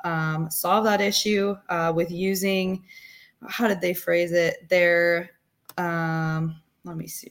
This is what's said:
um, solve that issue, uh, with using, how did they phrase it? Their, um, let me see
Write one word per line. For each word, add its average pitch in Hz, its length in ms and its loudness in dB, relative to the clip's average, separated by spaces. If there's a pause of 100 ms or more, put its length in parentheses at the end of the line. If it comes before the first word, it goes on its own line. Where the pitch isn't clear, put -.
um, 160 480 -2
solve 202 340 2
that 208 140 4
issue, 202 560 0 (140)
uh, 165 260 0
with 170 160 0
using, 185 720 -2 (640)
how 233 220 0
did 190 100 -2
they 180 140 0
phrase 175 400 0
it? 170 340 0
Their, 170 640 4 (480)
um, 160 840 -2 (260)
let 175 100 -10
me 160 120 -8
see - 240 -14